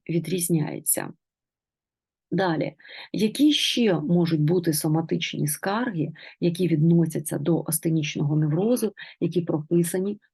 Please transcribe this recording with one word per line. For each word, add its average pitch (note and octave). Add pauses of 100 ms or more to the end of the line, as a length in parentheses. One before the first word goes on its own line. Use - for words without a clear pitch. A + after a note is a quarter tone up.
відрізняється. E3 (1160)
Далі. F3 (380)
Які A#3+
ще A3+
можуть E3+
бути E3+
соматичні D#3+
скарги, F#3+ (280)
які F3
відносяться D#3+
до D#3+
астенічного D3+
неврозу, G3+ (280)
які E3
прописані E3+ (140)